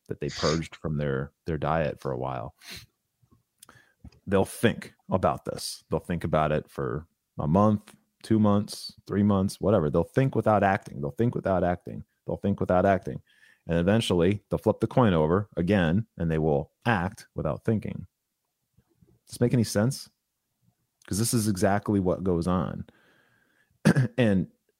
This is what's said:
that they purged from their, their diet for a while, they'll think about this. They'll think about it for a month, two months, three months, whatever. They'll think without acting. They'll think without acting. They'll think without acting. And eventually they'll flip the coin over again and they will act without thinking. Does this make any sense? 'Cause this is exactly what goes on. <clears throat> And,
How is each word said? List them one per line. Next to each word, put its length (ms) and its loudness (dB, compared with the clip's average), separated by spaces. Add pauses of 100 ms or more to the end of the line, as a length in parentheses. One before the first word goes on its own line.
that 120 -12
they 80 -6
purged 480 -4
from 200 -6
their, 360 -4 (120)
their 140 -6
diet 420 -2
for 120 -6
a 60 -6
while, 360 -8 (1700)
they'll 180 2
think 480 -2 (180)
about 340 0
this. 460 -10
They'll 100 -2
think 240 -6
about 280 0
it 160 -4
for 380 -8 (320)
a 80 -4
month, 480 2 (280)
two 160 0
months, 540 0 (140)
three 160 -2
months, 380 0
whatever. 300 2
They'll 140 2
think 300 0
without 300 2
acting. 360 -2
They'll 120 -6
think 220 0
without 280 -2
acting. 400 -4 (240)
They'll 120 -6
think 220 -2
without 260 2
acting. 340 0 (460)
And 120 0
eventually 680 2
they'll 100 -2
flip 220 0
the 60 0
coin 260 4
over 440 2
again 500 2 (120)
and 120 -2
they 80 0
will 340 0 (140)
act 480 -4
without 300 -6
thinking. 420 -4 (1200)
Does 80 -20
this 60 -8
make 140 2
any 100 4
sense? 440 -2 (1000)
'Cause 120 -4
this 160 -2
is 140 0
exactly 520 0
what 240 0
goes 220 0
on. 380 -2 (1000)
<clears throat> 340 2
And, 300 2 (320)